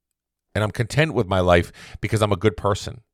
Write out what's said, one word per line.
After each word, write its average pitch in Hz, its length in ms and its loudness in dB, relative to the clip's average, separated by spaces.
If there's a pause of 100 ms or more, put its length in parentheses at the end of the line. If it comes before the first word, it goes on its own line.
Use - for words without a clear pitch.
(540)
And 101 80 -2
I'm 107 80 -2
content 143 440 -2
with 107 120 0
my 95 140 0
life 90 320 4 (300)
because 107 180 -2
I'm 104 100 2
a 101 60 0
good 107 220 0
person. - 420 -4 (120)